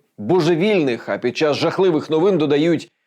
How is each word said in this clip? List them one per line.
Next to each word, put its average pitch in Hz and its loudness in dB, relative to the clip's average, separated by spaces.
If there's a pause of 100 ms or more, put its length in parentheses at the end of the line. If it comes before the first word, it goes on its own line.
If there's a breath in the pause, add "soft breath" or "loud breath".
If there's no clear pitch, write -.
(180)
Божевільних, 160 0
а 101 -2
під 120 -4
час 147 0
жахливих 165 0
новин 170 2
додають 147 0 (160)